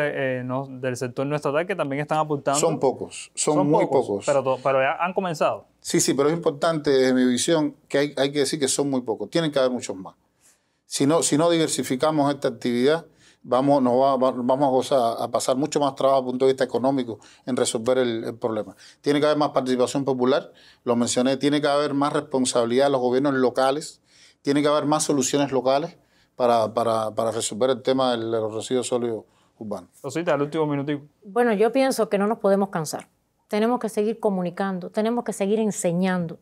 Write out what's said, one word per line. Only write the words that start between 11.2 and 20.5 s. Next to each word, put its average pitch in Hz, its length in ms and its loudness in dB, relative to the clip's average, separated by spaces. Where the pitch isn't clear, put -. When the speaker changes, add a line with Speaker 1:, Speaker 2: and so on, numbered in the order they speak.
Speaker 2:
si 143 160 0
no 170 100 4
diversificamos 147 840 0
esta 135 140 -2
actividad, 127 580 0
vamos, 135 400 2
nos 123 120 2
va, 135 220 4
va, 127 160 2
vamos 131 340 0
a 131 40 2
gozar, 123 480 2
a 117 100 -4
pasar 120 280 0
mucho 147 240 0
más 139 140 0
trabajo 135 240 2
desde 127 80 -2
el 123 60 -4
punto 127 120 0
de 131 80 6
vista 131 120 -2
económico 120 540 -2
en 127 100 -2
resolver 120 400 0
el, 117 280 0
el 117 100 -8
problema. 110 420 -6
Tiene 143 200 0
que 147 40 2
haber 151 140 2
más 147 140 2
participación 127 520 0
popular, 131 480 0